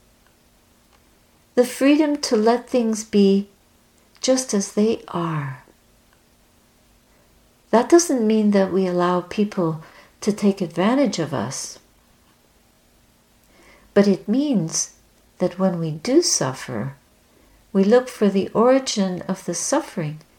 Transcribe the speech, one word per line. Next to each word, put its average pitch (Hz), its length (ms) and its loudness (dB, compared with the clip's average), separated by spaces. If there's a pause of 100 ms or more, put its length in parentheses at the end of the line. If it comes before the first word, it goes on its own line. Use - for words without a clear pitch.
(1500)
The 247 120 4
freedom 294 560 2
to - 140 -2
let 226 320 0
things 226 360 -2
be 196 440 2 (720)
just 254 340 -2
as 196 180 -2
they 220 360 0
are. 151 540 -6 (2000)
That 240 180 2
doesn't 269 380 4
mean 214 260 2
that 196 200 2
we 190 140 0
allow 180 360 0
people 175 600 -4 (380)
to 208 120 -2
take 202 280 0
advantage 202 580 0
of 143 160 -4
us. 120 440 -8 (2250)
But 202 140 4
it 190 200 -2
means 226 680 -2 (440)
that 180 200 -4
when 185 200 0
we 160 120 -4
do 247 320 0
suffer, 131 720 -4 (800)
we 196 120 2
look 247 240 4
for - 200 0
the 190 220 0
origin 220 720 0
of - 220 -8
the 170 100 -6
suffering 165 640 -4 (180)